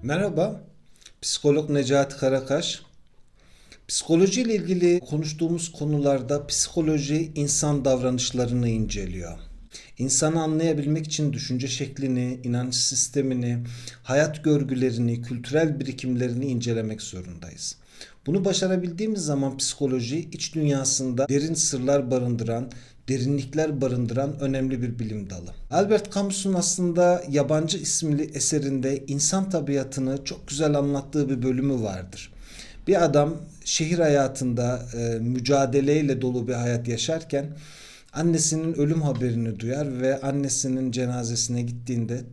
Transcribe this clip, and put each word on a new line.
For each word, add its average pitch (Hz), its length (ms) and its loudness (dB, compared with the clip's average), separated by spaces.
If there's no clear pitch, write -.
Merhaba, 170 600 0
psikolog 147 480 2
Necati 139 480 2
Karakaş. 135 640 0
Psikoloji 196 540 4
ile 226 140 2
ilgili 175 440 2
konuştuğumuz 160 720 -2
konularda 143 760 0
psikoloji 156 880 0
insan 143 500 0
davranışlarını 123 840 2
inceliyor. 92 680 -2
İnsanı 156 460 2
anlayabilmek 156 600 0
için 147 280 -2
düşünce 127 340 -4
şeklini, 127 760 -4
inanç 123 320 -2
sistemini, 127 840 0
hayat 151 400 2
görgülerini, 123 760 2
kültürel 139 580 0
birikimlerini 127 640 -2
incelemek 113 560 -2
zorundayız. 87 720 -12
Bunu 185 200 2
başarabildiğimiz 185 760 0
zaman 139 360 0
psikoloji 131 640 -2
iç - 360 -8
dünyasında 135 720 0
derin 143 240 2
sırlar 135 580 2
barındıran, 120 600 0
derinlikler 139 720 0
barındıran 123 580 0
önemli 135 420 0
bir 117 180 -4
bilim 107 300 -6
dalı. 87 240 -10
Albert 202 420 2
Camus'un 196 400 0
aslında 175 760 4
Yabancı 156 480 2
isimli 151 460 0
eserinde 139 840 0
insan 190 420 0
tabiatını 139 720 -2
çok - 240 -10
güzel 147 280 2
anlattığı 139 540 0
bir 123 140 0
bölümü 127 400 0
vardır. 95 500 -8
Bir 139 160 6
adam 147 320 4
şehir 165 340 0
hayatında, 127 840 2
e, 117 220 -2
mücadeleyle 135 1040 4
dolu 123 260 0
bir 127 60 0
hayat 120 340 0
yaşarken 143 580 -2
annesinin 160 600 2
ölüm 151 280 2
haberini 117 580 0
duyar 127 420 -2
ve 135 200 2
annesinin 135 680 0
cenazesine 123 720 -2
gittiğinde 120 600 -4